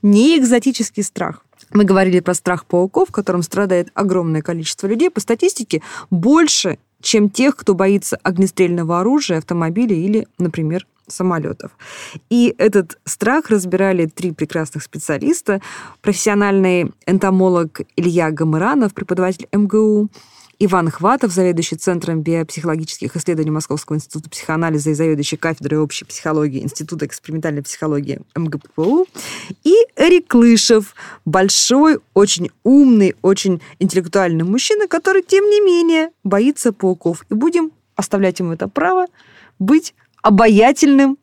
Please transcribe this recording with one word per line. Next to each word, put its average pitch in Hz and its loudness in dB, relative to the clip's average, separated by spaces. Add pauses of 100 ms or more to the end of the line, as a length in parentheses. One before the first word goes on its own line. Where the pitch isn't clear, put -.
неэкзотический 240 2
страх. - -8 (280)
Мы 208 4
говорили 190 2
про 180 -2
страх 180 -6
пауков, 190 0
которым 180 -4
страдает 185 -2
огромное 175 -2
количество 165 -8
людей. 233 0
По 226 -8
статистике, 226 -4 (280)
больше, 240 2 (220)
чем 208 0
тех, 262 0
кто - 0
боится 190 -2
огнестрельного 175 0
оружия, 226 0
автомобилей 170 -2
или, 208 -2 (120)
например, 165 -4 (200)
самолетов. - -6 (580)
И 240 2
этот 196 0
страх 262 -2
разбирали 185 0
три 170 -6
прекрасных 156 -6
специалиста. - -4 (420)
Профессиональный 196 0 (140)
энтомолог 185 0 (160)
Илья 170 0
Гамыранов, 170 -2
преподаватель 185 -4
М 208 0
Г 202 0
У, 214 2 (520)
Иван 180 2
Хватов, 220 0
заведующий 175 -2
Центром 165 -4
биопсихологических 160 -6
исследований 156 -4
Московского 151 -6
института 156 -10
психоанализа 156 -4
и 151 0
заведующий 151 -2
кафедрой 156 -4
общей - -6
психологии 151 -4
Института 156 -10
экспериментальной 156 -8
психологии 143 -8 (120)
М 170 -6
Г 147 -8
П - -16
П 156 -4
У, 294 0 (560)
и 330 4 (220)
Эрик 339 4
Клышев, 226 4 (280)
большой, 220 2 (120)
очень 190 0 (140)
умный, 247 6
очень 190 0 (180)
интеллектуальный 175 0
мужчина, 349 0
который, 381 0
тем 392 2
не 415 4
менее, 339 2 (140)
боится 220 0
пауков. 180 -4
И - -4
будем 320 0 (240)
оставлять 196 -2
ему 170 -4
это 165 -6
право 359 -2 (540)
быть 247 0 (280)
обаятельным 254 4